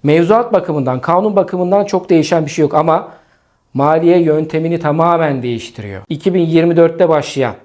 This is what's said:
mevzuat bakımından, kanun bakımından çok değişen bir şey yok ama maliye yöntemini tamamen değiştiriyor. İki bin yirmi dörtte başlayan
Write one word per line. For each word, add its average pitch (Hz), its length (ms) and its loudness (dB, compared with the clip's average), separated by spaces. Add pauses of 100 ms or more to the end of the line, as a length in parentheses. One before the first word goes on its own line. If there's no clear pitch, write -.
mevzuat 180 500 2
bakımından, 135 480 -2
kanun 196 360 0
bakımından 185 480 0
çok 185 260 -4
değişen 160 360 2
bir 143 40 -8
şey 165 120 -2
yok 147 120 0
ama 160 340 0 (640)
maliye 160 440 2
yöntemini 160 600 0
tamamen 160 640 0
değiştiriyor. 107 680 -10
İki 170 260 -4
bin 185 60 2
yirmi 165 360 2
dörtte 170 320 2
başlayan 139 460 -2 (100)